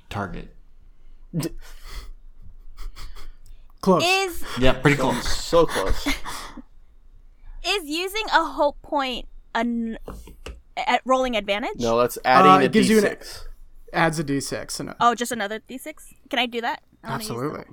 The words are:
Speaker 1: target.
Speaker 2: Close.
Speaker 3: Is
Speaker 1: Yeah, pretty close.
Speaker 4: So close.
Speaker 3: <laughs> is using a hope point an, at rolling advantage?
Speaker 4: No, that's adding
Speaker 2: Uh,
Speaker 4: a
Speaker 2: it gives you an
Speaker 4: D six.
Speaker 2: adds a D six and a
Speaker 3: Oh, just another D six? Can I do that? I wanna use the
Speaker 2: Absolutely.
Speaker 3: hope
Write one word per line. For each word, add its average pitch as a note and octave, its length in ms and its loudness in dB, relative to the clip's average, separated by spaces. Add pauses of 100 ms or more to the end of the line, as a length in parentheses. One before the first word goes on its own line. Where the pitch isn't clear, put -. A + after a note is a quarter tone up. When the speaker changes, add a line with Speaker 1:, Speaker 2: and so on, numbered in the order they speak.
Speaker 1:
target. F2+ 480 -10 (3250)
Speaker 2:
Close. F#3 220 4
Speaker 3:
Is F#4 420 0 (140)
Speaker 1:
Yeah, B2+ 140 6
pretty C#3 240 4
close. B2 320 -2
Speaker 4:
So - 380 4
close. - 400 0
Speaker 3:
<laughs> - 1600 -10
is F#4 220 -2
using F#4+ 440 -4
a E4 120 4
hope C#4+ 380 -2
point C4 440 -4 (280)
an, A#3 440 -2 (760)
at - 280 0
rolling B3+ 320 2
advantage? G#3 420 -2
Speaker 4:
No, A#2 200 2
that's A#2+ 260 2
adding F#3 280 10
Speaker 2:
Uh, F#3 60 10
Speaker 4:
a - 60 6
Speaker 2:
it B2+ 80 2
gives - 160 6
you A3 100 6
an G3 60 6
Speaker 4:
D - 60 2
six. - 380 -12 (440)
Speaker 2:
adds E3 260 2
a D#3+ 60 -4
D C#3 160 0
six - 400 -8
and F3+ 100 -8
a - 100 -14
Speaker 3:
Oh, A#3+ 140 4
just A#3 160 -4
another A3 380 -6
D B3+ 100 -12
six? - 340 -16 (180)
Can B3+ 80 -2
I B3 80 2
do A#3 160 -6
that? C4+ 200 -4 (220)
I A3 60 -10
wanna A3+ 100 -4
use A3 80 -8
the A#2+ 60 -6
Speaker 2:
Absolutely. C#3 240 -6
Speaker 3:
hope - 140 -14